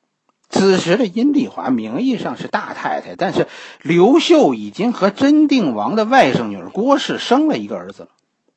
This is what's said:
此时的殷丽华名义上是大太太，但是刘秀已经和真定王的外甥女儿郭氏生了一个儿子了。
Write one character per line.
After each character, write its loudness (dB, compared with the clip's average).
此 2
时 0
的 0
殷 0
丽 0
华 -6
名 -4
义 -2
上 -8
是 -10
大 -6
太 -6
太， -14
但 -2
是 0
刘 4
秀 4
已 -10
经 -2
和 0
真 4
定 2
王 -4
的 0
外 4
甥 -2
女 -8
儿 -14
郭 0
氏 -6
生 0
了 -2
一 -8
个 -10
儿 -12
子 -20
了。 -20